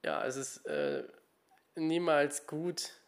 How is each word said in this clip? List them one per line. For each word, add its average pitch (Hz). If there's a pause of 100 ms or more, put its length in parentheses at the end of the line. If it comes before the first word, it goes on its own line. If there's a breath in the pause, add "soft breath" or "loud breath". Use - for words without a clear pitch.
ja, 78
es 127
ist, -
äh, 73 (720)
niemals 160
gut 170 (160)